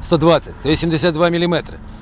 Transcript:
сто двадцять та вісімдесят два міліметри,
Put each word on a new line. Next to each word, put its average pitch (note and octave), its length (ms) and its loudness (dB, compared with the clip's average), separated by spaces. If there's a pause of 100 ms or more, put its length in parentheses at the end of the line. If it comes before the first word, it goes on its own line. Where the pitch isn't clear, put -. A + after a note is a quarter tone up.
сто - 160 0
двадцять D3+ 360 2 (100)
та C3+ 60 -2
вісімдесят D#3+ 440 2
два E3+ 160 2
міліметри, E3+ 480 -2 (240)